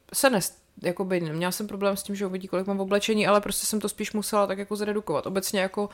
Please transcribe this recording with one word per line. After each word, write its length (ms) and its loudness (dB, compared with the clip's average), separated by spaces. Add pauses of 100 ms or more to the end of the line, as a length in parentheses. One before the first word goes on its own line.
(140)
se 160 6
nes-, 240 2 (300)
jakoby 380 0
neměla 300 -2
jsem 160 -4
problém 300 0
s 60 -6
tím, 120 -6
že 100 -4
uvidí, 220 -4
kolik 200 -2
mám 100 0
v 40 0
oblečení, 460 2
ale 140 6
prostě 240 -4
jsem 140 0
to 100 -2
spíš 240 -6
musela 340 2
tak 100 -2
jako 180 -6
zredukovat. 520 -2
Obecně 340 0
jako 320 -2